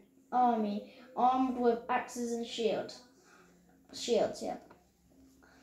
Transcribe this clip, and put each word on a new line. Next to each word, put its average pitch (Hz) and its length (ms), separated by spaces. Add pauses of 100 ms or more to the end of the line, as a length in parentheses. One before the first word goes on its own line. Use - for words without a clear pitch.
(320)
army, 220 600 (220)
armed 254 420
with 233 220 (100)
axes 240 420
and 233 140
shield. - 480 (1000)
Shields, - 480
yeah. - 160 (1040)